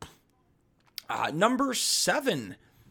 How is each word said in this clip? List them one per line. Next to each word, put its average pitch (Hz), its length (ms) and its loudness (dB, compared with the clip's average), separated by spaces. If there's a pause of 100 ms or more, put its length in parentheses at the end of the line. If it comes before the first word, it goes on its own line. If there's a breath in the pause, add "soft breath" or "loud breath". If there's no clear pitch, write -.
(1080)
Uh, 117 260 -2
number 247 400 2
seven, 185 840 0 (340 soft breath)